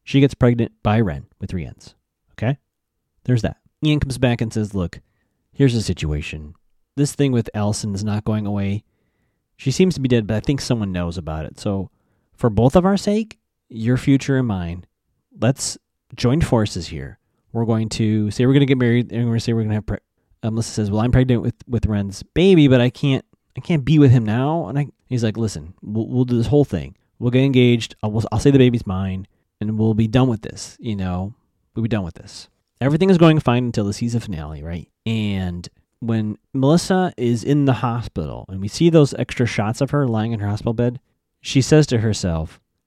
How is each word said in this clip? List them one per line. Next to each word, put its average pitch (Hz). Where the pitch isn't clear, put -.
She 139
gets 135
pregnant 120
by 110
Ren 80
with -
three 87
N's. -
Okay? 131
There's 123
that. -
Ian 151
comes 127
back 123
and 110
says, 107
"Look, 90
here's 135
the 110
situation. 76
This 143
thing 139
with 117
Allison 107
is 98
not 104
going 107
away. 101
She -
seems 185
to 139
be 131
dead, 117
but 110
I 107
think 139
someone 107
knows 87
about 78
it. -
So 98
for -
both 113
of 180
our 196
sake, 214
your 117
future 135
and 131
mine, 90
let's -
join 127
forces 107
here. 69
We're 117
going 110
to 107
say 123
we're 135
gonna 143
get 131
married, 120
and 117
we're 117
gonna 117
say 120
we're 113
gonna 107
have 107
pre-," 107
uh, 113
Melissa 113
says, 104
"Well, 107
I'm 120
pregnant 127
with, -
with 117
Ren's 101
baby, 165
but 127
I 123
can't, 135
I 127
can't 151
be 151
with 139
him 123
now." 135
And 131
I, 147
he's 120
like, 107
"Listen, 92
we'll, 110
we'll 127
do 123
this 117
whole 143
thing. 73
We'll 120
get 127
engaged. 123
I'll, 107
we'll, 107
I'll 107
say 143
the 139
baby's 120
mine, 92
and 107
we'll 110
be 110
done 127
with 110
this, -
you 110
know? 92
We'll 113
be 113
done 104
with 82
this." -
Everything 156
is 190
going 156
fine 123
until 113
the 101
season 117
finale, 76
right? 80
And 98
when 110
Melissa 170
is 120
in 147
the 135
hospital, 104
and 95
we 101
see 165
those 156
extra -
shots 110
of 135
her 147
lying 113
in 107
her 104
hospital 107
bed, 120
she -
says 151
to 123
herself, 87